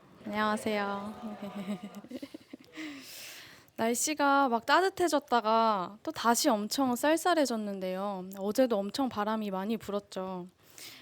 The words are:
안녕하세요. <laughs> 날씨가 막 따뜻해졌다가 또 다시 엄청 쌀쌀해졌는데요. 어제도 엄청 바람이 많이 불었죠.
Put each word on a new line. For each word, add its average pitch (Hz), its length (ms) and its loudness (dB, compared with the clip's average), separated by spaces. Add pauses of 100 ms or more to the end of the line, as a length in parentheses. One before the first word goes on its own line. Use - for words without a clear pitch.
(260)
안녕하세요. 214 1120 -2
<laughs> 202 400 -8 (2000)
날씨가 277 720 4
막 233 160 0
따뜻해졌다가 226 1400 4
또 - 100 -6
다시 233 380 2
엄청 240 440 2
쌀쌀해졌는데요. 208 1400 0
어제도 214 400 2
엄청 202 320 -2
바람이 214 420 -2
많이 196 280 -2
불었죠. 190 680 -6 (540)